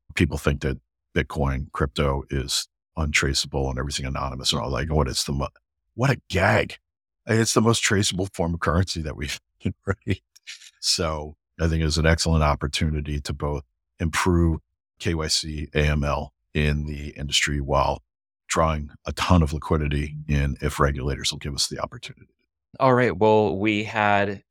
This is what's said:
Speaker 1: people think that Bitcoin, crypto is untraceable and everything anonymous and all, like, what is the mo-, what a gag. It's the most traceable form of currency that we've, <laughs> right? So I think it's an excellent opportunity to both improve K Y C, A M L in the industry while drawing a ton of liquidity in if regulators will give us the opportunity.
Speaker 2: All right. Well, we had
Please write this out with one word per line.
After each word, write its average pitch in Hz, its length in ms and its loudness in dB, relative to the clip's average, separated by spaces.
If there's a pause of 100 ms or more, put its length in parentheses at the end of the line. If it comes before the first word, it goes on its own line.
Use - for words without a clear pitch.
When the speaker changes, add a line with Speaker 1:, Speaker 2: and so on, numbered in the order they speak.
(160)
Speaker 1:
people 76 220 2
think 71 240 0
that 67 180 -2 (360)
Bitcoin, 71 560 -2
crypto 69 580 -2
is 65 380 -4 (280)
untraceable 71 760 -2
and 64 100 -4
everything 69 260 -6
anonymous 67 480 -4
and - 80 -2
all, 117 80 -6
like, 123 220 -4
what 76 160 2
is - 160 -4
the 73 100 -4
mo-, 69 140 -2 (480)
what 127 140 2
a 123 200 0
gag. 95 480 2 (480)
It's 113 280 2
the 123 80 4
most 113 180 4
traceable 95 540 0
form 85 200 -2
of 85 80 -4
currency 87 400 2
that 76 140 -6
we've, 67 240 -8 (240)
<laughs> - 220 -6
right? 98 360 -4 (580)
So 78 560 -2 (260)
I 85 60 4
think 80 160 2
it's 78 140 0
an 78 80 2
excellent 80 380 4
opportunity 73 760 0
to 71 140 -8
both 73 300 -4 (360)
improve 85 600 2 (380)
K 87 140 -2
Y 78 140 -4
C, 76 460 -4
A 76 140 4
M 76 160 2
L 71 300 -2 (200)
in 76 320 0
the 73 240 -10
industry 71 520 -2
while 69 400 0 (460)
drawing 80 420 0 (160)
a 78 60 -6
ton 87 320 4
of 73 100 -2
liquidity 73 600 -2 (120)
in 69 340 0
if 73 180 -4
regulators 69 520 0
will - 80 -8
give 73 140 -8
us - 140 -4
the - 120 -8
opportunity. - 540 -14 (460)
Speaker 2:
All 131 140 6
right. 120 220 2
Well, 107 420 4
we 104 260 0
had 101 680 0